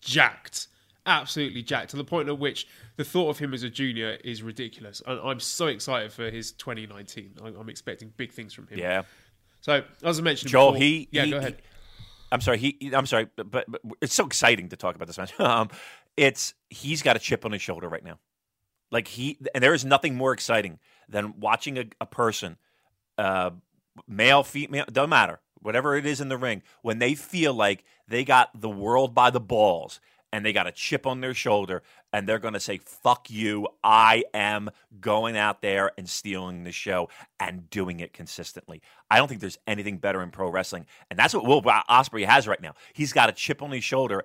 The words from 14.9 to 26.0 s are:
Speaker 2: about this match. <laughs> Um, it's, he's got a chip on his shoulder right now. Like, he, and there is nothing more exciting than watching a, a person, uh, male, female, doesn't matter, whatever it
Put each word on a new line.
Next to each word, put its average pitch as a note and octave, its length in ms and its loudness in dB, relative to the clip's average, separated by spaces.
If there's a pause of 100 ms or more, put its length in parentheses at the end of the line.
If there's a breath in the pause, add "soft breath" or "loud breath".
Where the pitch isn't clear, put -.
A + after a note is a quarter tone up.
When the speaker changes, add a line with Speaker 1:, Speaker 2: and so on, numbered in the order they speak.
Speaker 2:
about E2+ 100 -12
this E2+ 120 -16
match. F#2+ 180 -10
<laughs> - 20 -20
Um, A2+ 300 2 (480 loud breath)
it's, - 380 2 (140)
he's D3+ 340 -6
got B2+ 140 4
a - 20 -2
chip - 260 -4
on A2 80 -6
his G2+ 100 -8
shoulder F2 260 -8
right E2 160 -8
now. E2 140 -18 (720)
Like, A#2 180 -2
he, C3 300 -8 (160)
and C3 80 0
there C#3 100 8
is C3+ 120 0
nothing C3+ 320 2
more C3 160 0
exciting G#2 460 -2 (300 soft breath)
than G#2 320 -6
watching A#2 380 -2
a, B2 60 -6 (160)
a - 60 -8
person, A2 500 -2 (640)
uh, F#2 320 0 (560)
male, B2 360 4
female, C#3+ 500 -6
doesn't C#3+ 180 0
matter, G2+ 300 4 (200)
whatever C3 360 0
it C#3+ 100 -4